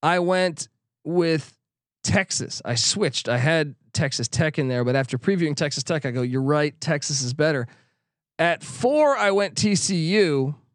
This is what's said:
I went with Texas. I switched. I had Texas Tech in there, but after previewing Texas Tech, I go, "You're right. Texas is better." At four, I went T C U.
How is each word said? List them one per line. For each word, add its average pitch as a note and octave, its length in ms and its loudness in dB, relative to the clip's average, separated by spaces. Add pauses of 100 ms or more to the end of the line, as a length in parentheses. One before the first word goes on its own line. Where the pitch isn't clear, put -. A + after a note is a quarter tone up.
I F3 180 2
went F3+ 500 -2 (340)
with E3 540 0 (460)
Texas. - 640 -2
I A#2 100 -2
switched. D#3 540 -2
I A#2+ 80 2
had D3+ 380 0 (180)
Texas C3 340 -2
Tech D#3 300 0
in C#3+ 120 0
there, B2 140 0
but B2 120 0
after C3 220 0
previewing E3+ 380 0
Texas C#3+ 280 -4
Tech, D#3 220 -4
I C3 60 -2
go, B2 100 -2
"You're B2+ 200 -2
right. D3 400 0
Texas D3 400 -2
is B2 120 -4
better." D3 340 0 (720)
At E3 240 2
four, C#4+ 540 2
I G#3 140 2
went G3+ 260 0
T G#3 180 2
C F#3 200 0 (200)
U. D3 400 2 (180)